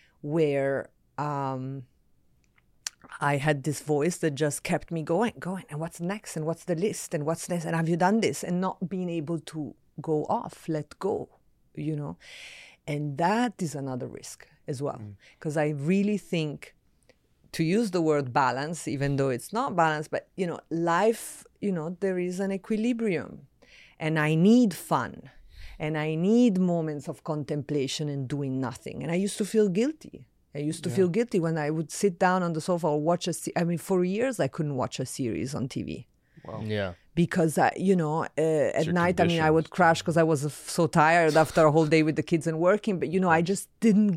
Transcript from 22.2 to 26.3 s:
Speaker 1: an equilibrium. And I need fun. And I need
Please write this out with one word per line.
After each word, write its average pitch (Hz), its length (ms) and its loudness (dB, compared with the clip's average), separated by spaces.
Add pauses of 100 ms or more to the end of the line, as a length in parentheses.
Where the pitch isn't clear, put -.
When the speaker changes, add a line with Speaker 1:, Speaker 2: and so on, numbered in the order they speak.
Speaker 1:
an 196 100 -2
equilibrium. 214 960 -2 (520)
And 156 200 0
I 151 160 2
need 208 380 6
fun. 135 560 -4 (500)
And 156 200 -4
I 156 160 -2
need 202 440 4